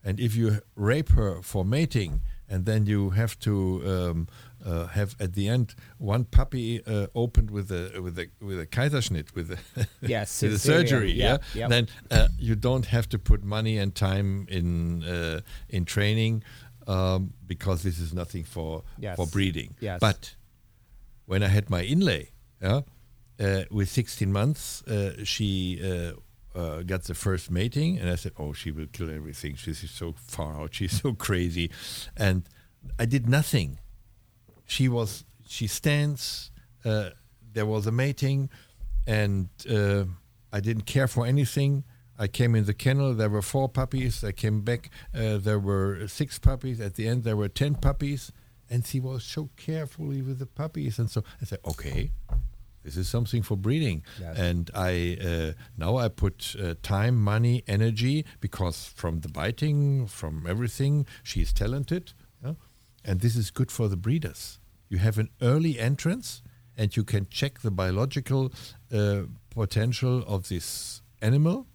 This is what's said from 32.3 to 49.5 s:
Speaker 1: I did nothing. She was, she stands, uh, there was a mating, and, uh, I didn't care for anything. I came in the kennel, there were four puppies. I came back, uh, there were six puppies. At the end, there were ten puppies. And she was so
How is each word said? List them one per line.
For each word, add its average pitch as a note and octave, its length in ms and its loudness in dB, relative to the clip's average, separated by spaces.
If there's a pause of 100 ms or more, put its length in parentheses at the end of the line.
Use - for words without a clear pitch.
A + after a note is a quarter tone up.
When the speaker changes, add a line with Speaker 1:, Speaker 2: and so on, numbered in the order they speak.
Speaker 1:
I A#2 80 2
did A#2 220 2
nothing. A#2+ 520 2 (840)
She - 220 2
was, A#2 380 0 (200)
she - 220 -6
stands, D3 840 -2 (340)
uh, G#2+ 240 0 (440)
there G#2+ 120 0
was G#2+ 220 0
a A2+ 40 0
mating, C3+ 580 0 (560)
and, G2+ 440 2 (200)
uh, G2+ 360 2 (480)
I G2+ 80 0
didn't A2 240 -2
care C3+ 220 2
for A#2+ 180 0
anything. C#3 580 2 (340)
I G#2 120 0
came A#2+ 260 4
in G#2+ 80 4
the G2+ 100 0
kennel, C3+ 400 2
there A2 160 2
were G#2 120 2
four C3+ 260 0
puppies. B2+ 560 -2
I G#2 80 -2
came G#2+ 300 0
back, A#2 280 -2 (240)
uh, A2 240 0
there G#2 220 2
were G2 480 0
six - 320 -6
puppies. B2+ 400 4
At G2+ 160 -4
the A2 140 -2
end, A#2+ 160 0
there A2 100 2
were G#2 140 2
ten C#3+ 260 0
puppies. C#3+ 560 0 (380)
And A#2+ 180 -2
she C3 140 -2
was C3 240 -6
so D#3 320 -8